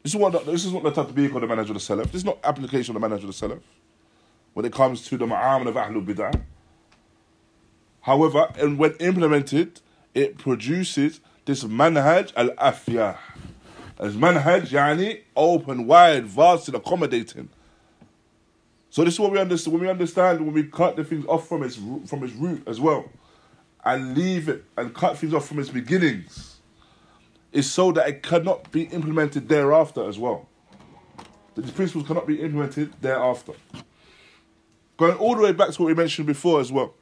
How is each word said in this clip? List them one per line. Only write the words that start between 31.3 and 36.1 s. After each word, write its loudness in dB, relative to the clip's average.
That -8
these -10
principles -4
cannot -2
be -2
implemented -4
thereafter. -2
Going 2
all 0
the 0
way 4
back 2
to -6
what 2
we 2
mentioned -2